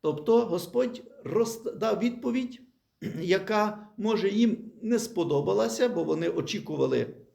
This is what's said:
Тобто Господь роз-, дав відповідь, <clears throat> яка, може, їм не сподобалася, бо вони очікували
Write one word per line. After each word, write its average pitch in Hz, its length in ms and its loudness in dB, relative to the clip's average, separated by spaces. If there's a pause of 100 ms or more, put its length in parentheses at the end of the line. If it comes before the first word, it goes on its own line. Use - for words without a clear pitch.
Тобто 202 440 2
Господь 233 560 -2 (220)
роз-, - 540 -2
дав 214 200 0
відповідь, 240 640 -2 (300)
<clears throat> - 300 -8
яка, 208 760 0
може, 196 320 0
їм 214 420 2 (120)
не 226 160 0
сподобалася, 202 920 2
бо 170 160 0
вони 160 240 0
очікували 143 760 0 (280)